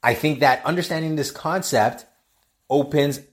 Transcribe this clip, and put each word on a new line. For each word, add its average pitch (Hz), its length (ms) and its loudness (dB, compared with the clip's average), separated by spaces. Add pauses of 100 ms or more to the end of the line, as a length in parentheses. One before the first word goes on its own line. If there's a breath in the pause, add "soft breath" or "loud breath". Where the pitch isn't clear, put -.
I 120 120 4
think 147 260 -2
that 131 240 4
understanding 160 520 -2
this 143 140 -4
concept 131 760 -2 (640)
opens 143 500 0 (120)